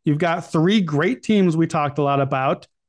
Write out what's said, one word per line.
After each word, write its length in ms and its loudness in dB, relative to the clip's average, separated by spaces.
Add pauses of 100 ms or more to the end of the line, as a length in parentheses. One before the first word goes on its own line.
You've 140 0
got 340 -4
three 300 2
great 400 -2
teams 340 2
we 100 2
talked 320 -4
a 40 0
lot 180 0
about. 460 -2 (220)